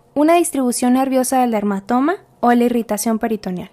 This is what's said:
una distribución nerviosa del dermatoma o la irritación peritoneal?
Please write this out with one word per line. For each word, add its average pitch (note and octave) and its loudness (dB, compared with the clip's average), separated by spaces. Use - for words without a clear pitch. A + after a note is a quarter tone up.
una D4+ 4
distribución B3+ 0
nerviosa C4 0
del A#3+ 0
dermatoma A3 -2
o A#3+ 2
la A#3+ 4
irritación A3+ -2
peritoneal? G#3 -6